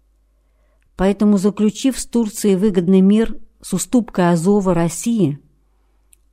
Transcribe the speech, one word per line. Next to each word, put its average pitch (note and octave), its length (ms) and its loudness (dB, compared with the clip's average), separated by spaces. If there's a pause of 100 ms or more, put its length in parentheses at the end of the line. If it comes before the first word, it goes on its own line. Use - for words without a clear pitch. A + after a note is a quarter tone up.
(960)
Поэтому, G3+ 420 2
заключив G#3 600 -2
с - 60 -10
Турцией G#3+ 520 -2
выгодный F#3+ 440 2
мир G#3+ 400 2 (220)
с - 100 -10
уступкой F#3+ 600 0
Азова F#3 420 0
России, E3+ 640 -2 (960)